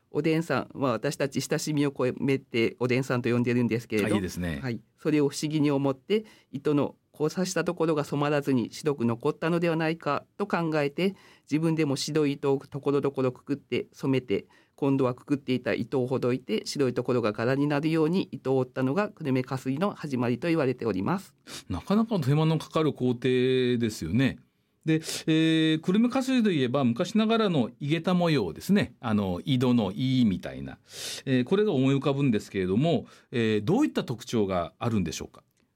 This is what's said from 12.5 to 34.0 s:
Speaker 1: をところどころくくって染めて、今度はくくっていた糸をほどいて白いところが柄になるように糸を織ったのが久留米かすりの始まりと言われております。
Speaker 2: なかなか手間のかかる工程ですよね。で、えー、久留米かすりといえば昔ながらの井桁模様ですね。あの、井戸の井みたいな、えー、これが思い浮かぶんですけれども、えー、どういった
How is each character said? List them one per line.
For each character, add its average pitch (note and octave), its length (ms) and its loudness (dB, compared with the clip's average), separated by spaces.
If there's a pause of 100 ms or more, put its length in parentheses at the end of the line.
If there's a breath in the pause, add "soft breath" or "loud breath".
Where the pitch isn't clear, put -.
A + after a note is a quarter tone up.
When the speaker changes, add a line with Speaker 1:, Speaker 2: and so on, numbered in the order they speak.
Speaker 1:
を C#3 60 2
と C#3 240 -12
こ C#3+ 100 0
ろ C#3+ 80 2
ど C#3 120 0
こ C3+ 100 -4
ろ C3 100 2
く - 120 -12
く C#3+ 100 -4
っ C#3 40 -2
て - 360 -4
染 - 180 -2
め C3 100 2
て、 - 260 -2 (280 soft breath)
今 C#3 220 0
度 C3 80 2
は B2 80 0
く - 100 -20
く C#3+ 120 -2
っ - 20 2
て C3 160 -4
い B2 80 -2
た G#2 120 -2
糸 B2+ 280 -2
を B2 60 0
ほ C3 100 0
ど B2 160 0
い B2+ 60 -2
て - 260 -4
白 C#3 240 0
い A#2+ 60 -4
と B2 80 -2
こ B2+ 100 0
ろ B2 80 2
が G#2+ 100 0
柄 A#2 220 -2
に C#3 140 0
な D3 120 0
る D#3+ 120 0
よ D#3+ 140 2
う D#3 40 2
に F3+ 220 0
糸 - 220 -2
を C3+ 40 4
織 B2+ 120 0
っ - 20 -20
た C3 100 -6
の C3 140 0
が G#3 140 -2
久 E3 160 -12
留 C#3 60 0
米 B2+ 120 0
か B2+ 160 -6
す C3 100 -6
り C3+ 80 -2
の F#3+ 140 0
始 C#3 260 -6
ま A#2+ 120 0
り B2 100 -2
と F3 80 -4
言 E3 100 2
わ D3 80 2
れ B2+ 80 0
て A#2 140 -6
お A2 40 2
り F#2 120 -2
ま D#3 160 -2
す。 - 160 -20 (340 loud breath)
Speaker 2:
な F2+ 100 -6
か - 160 -2
な A3+ 120 2
か A3+ 120 -2
手 C3+ 140 2
間 D#3 140 4
の D#3+ 100 2
か - 140 -12
か D#3+ 100 0
る D3+ 100 2
工 B2+ 180 -2
程 A#2+ 120 -2
で B2+ 680 2
す - 120 -10
よ D#2+ 80 -4
ね。 B2 280 0 (440)
で、 D#3+ 120 2 (320 loud breath)
え D#3+ 480 2
ー、 D#3 40 -2
久 F3+ 140 -2
留 G#3+ 60 4
米 A#3+ 100 4
か C4 140 -2
す C4 100 -2
り B3+ 100 4
と G#3 80 4
い D3+ 100 2
え B2+ 60 2
ば C#3 160 2
昔 B2+ 340 0
な A3 100 4
が A3+ 100 2
ら A3 120 2
の C#3 200 2 (100)
井 C#3+ 120 -4
桁 E3+ 240 2
模 F3 160 2
様 B2 200 2
で - 100 -12
す - 120 2
ね。 G3 260 2
あ A#2 140 -2
の、 G2 320 0
井 C3 140 2
戸 B2 160 4
の G2+ 200 2
井 C3 300 2
み F#2 160 2
た C2 120 -10
い C2 100 -10
な、 C2 160 -12 (460 loud breath)
え C3 160 2
ー、 - 40 0
こ F#3+ 100 0
れ G#3 100 4
が G#3+ 60 0
思 C3+ 220 2
い - 20 4
浮 C3+ 40 2
か C#3+ 120 0
ぶ C#3 120 0
ん C3+ 80 4
で G#2 100 2
す - 100 -14
け G2+ 80 -2
れ F#2 60 0
ど F#2 100 2
も、 C#3+ 300 2 (260 loud breath)
え A2 300 0
ー、 - 20 -4
ど F#3+ 180 2
う D#4 40 4
い C4+ 40 0
っ - 40 -8
た G3 100 -2